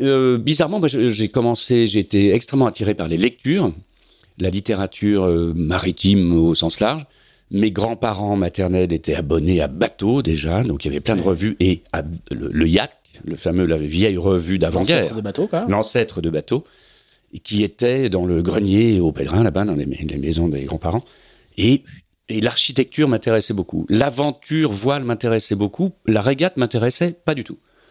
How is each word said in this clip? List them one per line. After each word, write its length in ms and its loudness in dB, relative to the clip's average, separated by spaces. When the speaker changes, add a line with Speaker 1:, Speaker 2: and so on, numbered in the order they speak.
Speaker 1:
euh, 360 2
bizarrement, 420 0
moi, 80 2
je, 220 0
j'ai 180 -2
commencé, 580 2
j'ai 140 0
été 340 4
extrêmement 340 0
attiré 260 -2
par 160 -4
les 80 0
lectures, 560 0
la 120 -2
littérature, 760 0
euh, 280 2
maritime 800 2
au 220 4
sens 240 -2
large. 260 -2
Mes 180 2
grands-parents 680 -2
maternels 560 0
étaient 220 -2
abonnés 440 0
à 80 0
Bateau 540 -2
déjà, 420 -2
donc 220 -4
il 20 -6
y 40 -4
avait 100 -4
plein 160 0
de 40 -2
Speaker 2:
Ouais. 60 -2
Speaker 1:
revues, 320 0
et 220 2
à, 120 -4
le, 220 -6
le 160 2
Yacht, 240 2
le 100 -8
fameux, 300 0
la 120 2
vieille 380 0
revue 440 0
d'avant-guerre. 420 0
Speaker 2:
L'ancêtre 160 -4
de 40 -6
Bateau, 260 -4
quoi. 200 -4
Speaker 1:
L'ancêtre 540 -2
de 80 -2
Bateau, 340 -2
et 60 -14
qui 220 -2
était 480 0
dans 160 0
le 160 2
grenier 600 2
au 100 2
Pèlerin, 320 0
là-bas, 220 2
dans 100 -2
les, 100 -2
les 320 -6
maisons 300 0
des 160 -2
grands-parents. 400 -4
Et, 260 2
et 100 -4
l'architecture 720 0
m'intéressait 440 0
beaucoup. 360 -4
L'aventure 840 0
voile 320 -2
m'intéressait 520 0
beaucoup. 360 -2
La 160 2
régate 340 0
m'intéressait 560 -2
pas 220 -4
du 100 -6
tout. 140 -16